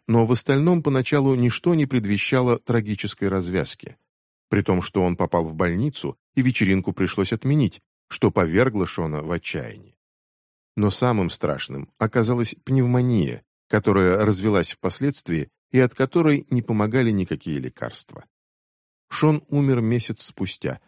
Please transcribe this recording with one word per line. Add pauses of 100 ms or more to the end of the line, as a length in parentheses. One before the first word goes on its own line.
но
в
остальном
поначалу
ничто
не
предвещало
трагической
развязки, (520)
при
том,
что
он
попал
в
больницу, (180)
и
вечеринку
пришлось
отменить, (260)
что
повергло
Шона
в
отчаяние. (800)
Но
самым
страшным
оказалась
пневмония, (240)
которая
развелась
впоследствии (220)
и
от
которой
не
помогали
никакие
лекарства. (840)
Шон
умер
месяц
спустя,